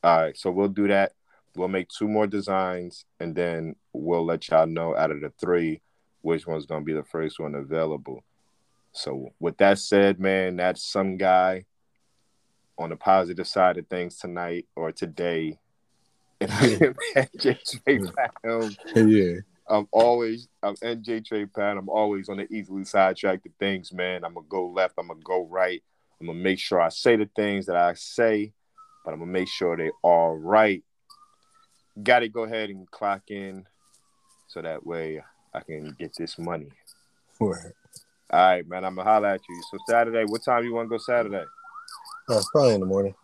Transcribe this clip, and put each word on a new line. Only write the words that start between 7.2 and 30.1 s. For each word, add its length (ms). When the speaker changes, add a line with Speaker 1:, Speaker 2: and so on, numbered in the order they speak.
Speaker 1:
one 160
available. 680
So 480
with 160
that 200
said, 440
man, 340
that's 260
some 360
guy 480
on 140
the 40
positive 500
side 320
of 100
things 300
tonight 480
or 180
today. 680
<laughs> 40
And 100
I 140
am 140
<laughs> 100
N 120
J 160
Trey 140
Pound. 340
Speaker 2:
Yeah. 400
Speaker 1:
I'm 240
always, 560
I'm 200
N 220
J 180
Trey 240
Pound. 320
I'm 120
always 400
on 80
the 160
easily 320
sidetracked 580
to 60
things, 340
man. 320
I'ma 220
go 200
left, 300
I'ma 160
go 220
right. 380
I'ma 120
make 260
sure 220
I 80
say 280
the 180
things 300
that 100
I 200
say, 580
but 80
I'ma 120
make 240
sure 280
they 140
all 340